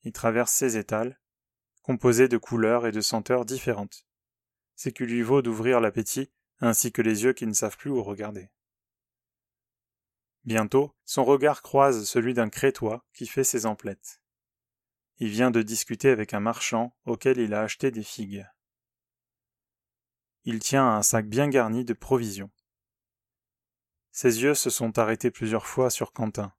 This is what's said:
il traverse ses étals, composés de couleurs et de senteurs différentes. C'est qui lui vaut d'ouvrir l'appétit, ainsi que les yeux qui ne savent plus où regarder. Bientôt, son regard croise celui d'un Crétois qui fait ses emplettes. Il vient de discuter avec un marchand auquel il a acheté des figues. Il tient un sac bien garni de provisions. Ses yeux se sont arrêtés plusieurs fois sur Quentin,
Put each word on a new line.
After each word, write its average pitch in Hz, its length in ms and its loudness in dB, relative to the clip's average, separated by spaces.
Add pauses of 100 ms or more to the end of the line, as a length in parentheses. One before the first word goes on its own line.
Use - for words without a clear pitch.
il 117 120 -12
traverse 117 380 0
ses 120 260 0
étals, 110 440 -4 (600)
composés 127 440 4
de 120 100 2
couleurs 117 500 0
et 110 40 -2
de 107 100 -4
senteurs 117 440 -2
différentes. 113 640 -6 (640)
C'est - 200 -8
qui - 100 -8
lui 120 180 -2
vaut 127 220 4
d'ouvrir 120 360 2
l'appétit, 113 520 -2 (280)
ainsi 117 320 2
que 117 120 0
les 110 200 2
yeux 127 100 6
qui 123 120 -8
ne 110 80 -2
savent 104 240 -2
plus 143 140 -8
où 123 100 0
regarder. 101 480 -10 (1900)
Bientôt, 123 600 0
son - 200 0
regard 135 380 4
croise 135 440 4
celui 123 280 0
d'un 117 160 0
Crétois 120 640 -2
qui - 140 -12
fait 135 160 -2
ses 113 240 -2
emplettes. - 560 -10 (960)
Il 117 80 -4
vient 117 240 2
de 113 100 2
discuter 110 480 -2
avec 107 240 2
un 104 60 -2
marchand 117 640 -4
auquel 123 320 0
il 110 160 -2
a 104 80 -2
acheté 117 300 -4
des 113 100 -8
figues. 101 460 -12 (2000)
Il 113 160 -4
tient 131 340 2
un 104 80 0
sac 107 240 2
bien 127 200 0
garni 120 380 2
de 117 80 -2
provisions. 104 560 -2 (1700)
Ses 120 260 2
yeux 143 120 4
se 131 140 -2
sont 113 280 -4
arrêtés 113 320 0
plusieurs 110 380 -4
fois 131 220 0
sur - 240 -6
Quentin, 107 460 -6